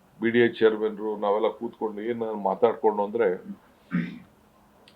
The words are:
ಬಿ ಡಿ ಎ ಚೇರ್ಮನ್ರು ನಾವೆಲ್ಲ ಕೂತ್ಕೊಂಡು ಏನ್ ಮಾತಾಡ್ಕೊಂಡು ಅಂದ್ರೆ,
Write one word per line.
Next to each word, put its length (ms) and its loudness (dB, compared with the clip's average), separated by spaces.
ಬಿ 80 2
ಡಿ 100 4
ಎ 80 6
ಚೇರ್ಮನ್ರು 720 0
ನಾವೆಲ್ಲ 300 0
ಕೂತ್ಕೊಂಡು 540 -6
ಏನ್ 420 -6
ಮಾತಾಡ್ಕೊಂಡು 600 2
ಅಂದ್ರೆ, 420 0